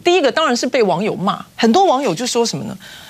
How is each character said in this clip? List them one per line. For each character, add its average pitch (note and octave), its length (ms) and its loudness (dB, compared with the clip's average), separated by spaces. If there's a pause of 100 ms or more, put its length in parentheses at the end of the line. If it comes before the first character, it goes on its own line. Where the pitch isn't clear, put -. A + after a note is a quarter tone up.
第 F4 80 2
一 F4+ 80 2
个 C#4 100 2
当 D#4 140 0
然 C4+ 100 0
是 C4 120 -4
被 B3+ 160 0
网 F3+ 200 0
友 G3+ 120 -4
骂， F#3 280 -4 (140)
很 A#3 160 4
多 F#4+ 140 4
网 C#4 160 2
友 A#3 120 -2
就 B3 120 -6
说 A#3 180 0
什 F3+ 140 -4
么 C3+ 60 -8
呢？ - 120 -10 (340)